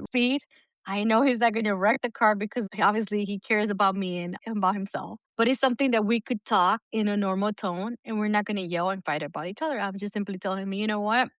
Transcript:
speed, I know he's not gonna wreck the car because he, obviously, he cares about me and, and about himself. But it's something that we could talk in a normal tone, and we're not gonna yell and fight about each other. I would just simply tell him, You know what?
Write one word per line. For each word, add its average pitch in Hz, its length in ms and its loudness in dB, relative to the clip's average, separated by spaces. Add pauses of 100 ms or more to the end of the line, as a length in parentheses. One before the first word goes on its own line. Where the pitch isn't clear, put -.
speed, 254 340 2 (440)
I 202 180 -2
know 220 180 4
he's 254 180 4
not 233 120 4
gonna 214 240 0
wreck 196 260 2
the 240 80 -2
car 214 240 4
because 208 400 -4
he, 185 80 -2
obviously, 208 420 2
he 202 140 -4
cares 208 320 0
about 196 260 2
me 185 260 -2
and, 175 140 -6 (100)
and 226 120 -4
about 190 160 2
himself. 196 460 -6 (160)
But 226 120 2
it's 262 120 2
something 262 320 2
that 220 120 4
we 226 160 2
could 220 240 -4
talk 190 360 4 (120)
in 214 160 0
a 208 80 0
normal 202 360 0
tone, 196 520 -6
and 220 140 -4
we're 214 100 0
not 208 180 2
gonna 208 160 -4
yell 175 280 -2
and 190 140 -6
fight 151 180 -2
about 147 240 -6
each 196 160 -10
other. 302 180 -2
I 196 100 -4
would 190 100 -8
just 202 140 -6
simply 196 240 -4
tell 190 180 -4
him, 196 160 -6
You 202 140 -4
know 214 140 -2
what? 233 280 0 (120)